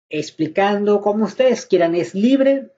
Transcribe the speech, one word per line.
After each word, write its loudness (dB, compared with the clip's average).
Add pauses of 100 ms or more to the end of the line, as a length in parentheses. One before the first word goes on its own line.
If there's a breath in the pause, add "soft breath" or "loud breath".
(100)
explicando, -2
como 0
ustedes 0
quieran. 2
Es -4
libre, 2